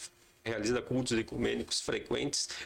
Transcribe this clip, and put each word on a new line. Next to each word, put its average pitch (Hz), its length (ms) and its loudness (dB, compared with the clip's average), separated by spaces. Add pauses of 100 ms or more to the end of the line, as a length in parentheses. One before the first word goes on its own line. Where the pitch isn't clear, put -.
(440)
realiza 113 360 2
cultos 123 380 2
ecumênicos 117 640 0
frequentes, - 640 0 (180)